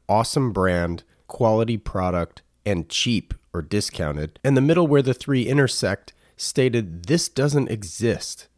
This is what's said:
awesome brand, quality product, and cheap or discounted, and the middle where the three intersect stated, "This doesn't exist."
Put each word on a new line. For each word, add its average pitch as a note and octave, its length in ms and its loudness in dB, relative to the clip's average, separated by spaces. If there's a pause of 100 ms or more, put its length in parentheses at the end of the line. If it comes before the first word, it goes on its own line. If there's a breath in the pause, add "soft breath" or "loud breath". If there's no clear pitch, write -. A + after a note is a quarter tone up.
awesome A#2 460 0
brand, F2+ 500 0 (260)
quality A2+ 500 2
product, F2+ 640 -4 (240)
and F2+ 240 -2
cheap - 420 -2 (220)
or E2+ 80 -4
discounted, D2+ 840 -4
and C#3 100 4
the C3 60 6
middle E3 260 4
where C#3+ 140 4
the B2+ 140 0
three B2+ 320 -2
intersect B2 680 0 (260 soft breath)
stated, A2 680 -2
"This E3 240 0
doesn't C#3 400 0
exist." - 760 -4 (100)